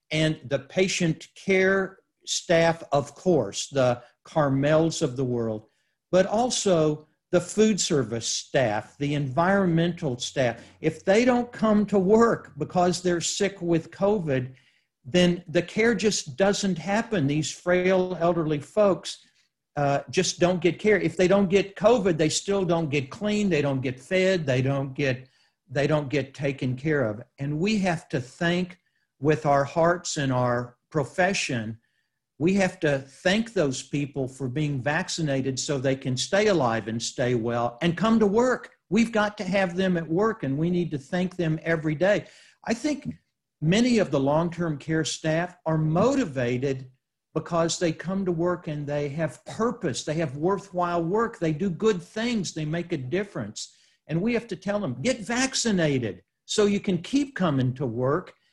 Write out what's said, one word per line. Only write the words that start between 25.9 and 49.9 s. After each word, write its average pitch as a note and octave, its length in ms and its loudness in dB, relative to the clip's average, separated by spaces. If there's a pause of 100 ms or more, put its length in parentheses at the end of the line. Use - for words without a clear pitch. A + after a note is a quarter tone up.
get C3+ 240 -2
taken C#3 420 -4
care D3 280 0
of. G#2+ 180 -6 (160)
And D3 200 -4
we G#3 200 0
have F3+ 320 -2
to C#3 100 -2
thank, F3 580 -2 (420)
with D3+ 260 2
our C#3 180 4
hearts E3+ 520 0
and C3+ 160 0
our B2 440 0 (140)
profession, C#3 880 -2 (600)
we F#3 140 4
have F#3 240 0
to C#3+ 220 0
thank G3 520 -2
those C#3+ 300 0
people C#3+ 460 -4
for C3 180 -8
being C#3+ 340 -2
vaccinated C#3 800 -2
so D3 180 -2
they C3+ 200 0
can C3+ 200 -4
stay G3+ 300 0
alive A#2 400 2
and A2+ 160 -6
stay B2+ 320 -2
well A#2 480 -2
and E3+ 140 0
come A3 240 2
to G#3 80 4
work. A#3 420 0 (200)
We've A3+ 200 2
got G#3 280 0
to F#3+ 60 -6
have F3+ 300 0
them F#3 220 0
at E3 100 -4
work, G3+ 380 0
and C3+ 120 -2
we E3 140 0
need F3 220 0
to D3 60 -4
thank F3+ 360 -4
them D#3+ 300 -2
every D#3+ 320 -2
day. F3+ 300 0 (380)
I A#3 100 -2
think C#4 420 -6 (440)
many A3 380 4
of F3+ 140 0
the C#3+ 80 2
long-term D#3+ 580 0
care D#3+ 260 -2
staff E3 520 -4 (100)
are D#3+ 120 0
motivated C#3+ 1120 0 (420)
because E3 460 -2
they E3+ 100 2
come F#3+ 340 -4
to F3+ 60 -2
work F3 380 -2
and D3 180 -8
they D3 220 -4
have D3+ 360 -6
purpose, A3+ 600 -4